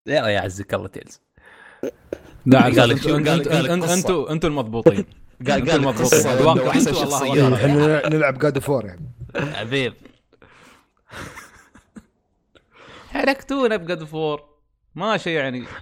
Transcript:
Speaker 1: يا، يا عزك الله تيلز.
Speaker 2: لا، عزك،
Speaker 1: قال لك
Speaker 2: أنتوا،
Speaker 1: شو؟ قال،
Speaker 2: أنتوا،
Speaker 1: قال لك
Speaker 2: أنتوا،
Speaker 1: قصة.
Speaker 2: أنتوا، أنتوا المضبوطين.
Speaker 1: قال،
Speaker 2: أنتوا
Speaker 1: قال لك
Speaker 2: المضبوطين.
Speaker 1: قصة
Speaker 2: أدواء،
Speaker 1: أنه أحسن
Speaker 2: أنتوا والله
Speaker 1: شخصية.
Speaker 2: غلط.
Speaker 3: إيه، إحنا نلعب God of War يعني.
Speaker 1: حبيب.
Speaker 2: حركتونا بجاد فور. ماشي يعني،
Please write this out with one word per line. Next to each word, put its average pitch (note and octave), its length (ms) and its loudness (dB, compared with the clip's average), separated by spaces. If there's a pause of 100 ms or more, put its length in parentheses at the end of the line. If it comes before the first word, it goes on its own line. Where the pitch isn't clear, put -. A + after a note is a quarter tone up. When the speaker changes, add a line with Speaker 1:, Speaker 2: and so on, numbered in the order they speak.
Speaker 1:
يا، C3+ 200 0
يا G2+ 120 0
عزك F#2+ 340 -6
الله G2 140 -4
تيلز. - 340 -18 (1200)
Speaker 2:
لا، B2+ 180 8
عزك، A#2+ 160 4
Speaker 1:
قال A#2+ 100 6
لك A#2 60 2
Speaker 2:
أنتوا، - 140 -2
Speaker 1:
شو؟ D3 60 2
قال، D3 120 0
Speaker 2:
أنتوا، D#3 240 0
Speaker 1:
قال C#3+ 120 2
لك C3 60 -2
Speaker 2:
أنتوا، E3+ 180 -2
Speaker 1:
قصة. F3 100 2
Speaker 2:
أنتوا، D#3+ 340 -2
أنتوا D#3+ 180 -2
المضبوطين. A2 560 2 (420)
Speaker 1:
قال، C#3+ 40 2
Speaker 2:
أنتوا D3 40 2
Speaker 1:
قال C#3 100 -2
لك D#3+ 80 2
Speaker 2:
المضبوطين. C#3 320 0
Speaker 1:
قصة - 280 2
Speaker 2:
أدواء، C#3+ 200 4
Speaker 1:
أنه C3 160 0
أحسن C3 180 2
Speaker 2:
أنتوا - 140 -2
والله C#3 180 -2
Speaker 1:
شخصية. C3+ 280 2
Speaker 2:
غلط. B2 120 2
Speaker 3:
إيه، D3 380 4
إحنا D3 120 -2
نلعب C#3+ 340 0
God C#3 180 0
of - 40 -12
War B2+ 200 -2
يعني. G2+ 260 -16 (420)
Speaker 1:
حبيب. A#2 400 -4 (3250)
Speaker 2:
حركتونا C4+ 640 0
بجاد E3+ 280 -6
فور. D3+ 400 -4 (520)
ماشي F#3 380 -2
يعني، C3 320 -4 (160)